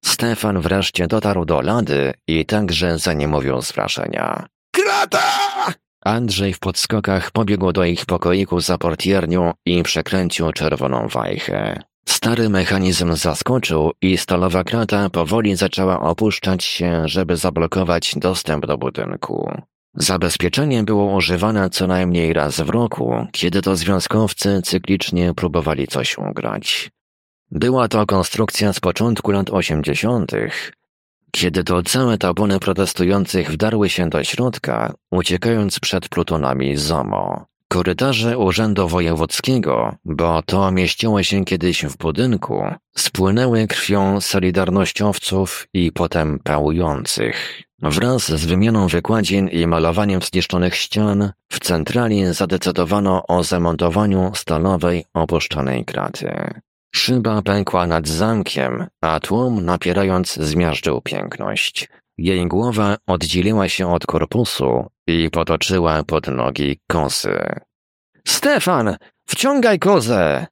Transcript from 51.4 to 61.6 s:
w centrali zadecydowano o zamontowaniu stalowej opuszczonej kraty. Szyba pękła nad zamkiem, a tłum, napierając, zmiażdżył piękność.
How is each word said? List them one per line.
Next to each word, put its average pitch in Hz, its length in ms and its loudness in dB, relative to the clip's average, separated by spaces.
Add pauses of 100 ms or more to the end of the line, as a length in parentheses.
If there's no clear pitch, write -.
w - 80 -8
centrali 98 760 0
zadecydowano 92 920 0
o 87 160 2
zamontowaniu 92 920 2
stalowej 87 800 0
opuszczonej 69 720 -2
kraty. - 760 -8 (340)
Szyba 113 460 0
pękła 98 460 0
nad 82 200 0
zamkiem, 80 800 0 (140)
a 80 180 0
tłum, 113 460 0
napierając, 90 680 0
zmiażdżył 76 680 0
piękność. - 880 -6 (280)